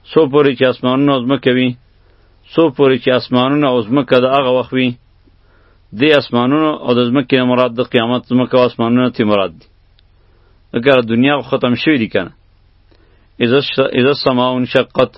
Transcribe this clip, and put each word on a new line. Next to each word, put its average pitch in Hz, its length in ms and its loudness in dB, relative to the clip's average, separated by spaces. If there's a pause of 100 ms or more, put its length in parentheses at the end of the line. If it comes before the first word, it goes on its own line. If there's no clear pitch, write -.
څو - 180 2
پورې 143 300 2
چې 135 80 0
اسمانونه 131 480 0
او 135 100 0
ځمکه 131 300 -2
وي، 127 160 0 (840)
څو 165 180 2
پورې 131 280 2
چې 127 120 -2
اسمانونه 127 580 0
او 127 140 0
ځمکه 127 380 0
د 127 60 2
هغه 135 240 0
وخت 127 220 -2
وي، 127 160 0 (1040)
دې 131 240 0
اسمانونو 135 560 0
او - 220 -8
د 120 120 0
ځمکې 139 300 -2
نه 127 80 2
مراد 123 300 0
د 123 80 -4
قیامت 120 440 -2
ځمکه 123 300 -2
او 127 100 4
اسمانونه 120 440 0
ترې 120 140 -2
مراد 101 280 0
دي. - 140 -20 (1080)
ځکه 127 320 0
دنیا 120 300 0
خو 123 140 -8
ختم 123 240 -2
شوې 156 240 0
دي 110 100 -2
که 98 140 -2
نه. 87 100 -12 (1040)
اذا 120 180 0
الش-، 139 360 -2
اذا 131 240 0
السماء 127 360 0
انشقت، 127 640 -2